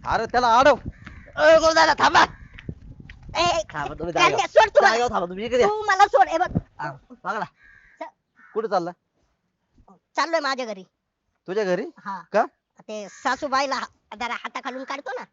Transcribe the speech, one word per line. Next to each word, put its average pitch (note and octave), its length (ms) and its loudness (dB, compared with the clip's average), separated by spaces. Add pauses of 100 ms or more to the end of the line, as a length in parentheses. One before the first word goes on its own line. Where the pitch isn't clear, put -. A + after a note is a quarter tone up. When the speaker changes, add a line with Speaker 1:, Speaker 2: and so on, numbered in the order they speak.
Speaker 1:
अरे F#3+ 200 -2
त्याला A#3+ 320 2
अडव. C#4 140 8
Speaker 2:
ओ, - 880 2
गुरुदादा, D#4+ 340 4
थांबा. D#4+ 300 4 (1160)
Speaker 3:
ए, E4+ 220 0 (100)
Speaker 2:
थांबा, D3 220 -8
तुम्ही D#3+ 180 -8
Speaker 3:
करण्या, E4+ 180 2
Speaker 2:
जागेवर. F4 160 -2
Speaker 3:
सोड G#4+ 220 4
तू - 140 4
मला. G4+ 80 4
Speaker 2:
जागेवर A#3+ 200 0
थांबा, F#3+ 160 -4
तुम्ही F#3 180 -10
इकडे A#3+ 160 -2
या. G4+ 80 4
Speaker 3:
तू G#4+ 140 -4
मला G4+ 240 2
सोड. F#4+ 220 2
हे D#4+ 100 -4
बघ. F4+ 200 -2 (200)
Speaker 2:
हा, D3 140 -10 (180)
पकडा. G#3 340 -10 (1080)
Speaker 1:
कुठं A3 140 -6
चालला? F3 220 -2 (1300)
Speaker 3:
चाललोय D#4+ 240 -2
माझ्या C4 260 -6
घरी. G3 160 -12 (640)
Speaker 1:
तुझ्या G3 180 -4
घरी? F#3 220 -2 (120)
Speaker 3:
हा. F#3+ 240 -12 (100)
Speaker 1:
का? G#3+ 120 2 (360)
Speaker 3:
ते G#3 280 -14
सासूबाईला C4+ 680 -4
हा-, - 420 -14
जरा A#3+ 180 -8
हाताखालून C4 500 -12
काढतो C#4 260 -12
ना. G#4+ 220 -10